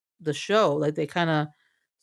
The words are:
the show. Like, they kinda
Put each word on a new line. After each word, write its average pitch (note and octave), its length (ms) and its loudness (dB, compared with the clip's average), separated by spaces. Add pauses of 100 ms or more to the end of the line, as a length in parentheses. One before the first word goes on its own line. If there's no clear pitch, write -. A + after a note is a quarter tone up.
(220)
the D#3 120 -2
show. G3 420 2
Like, D3+ 200 0
they D#3 120 -4
kinda D#3 440 0 (520)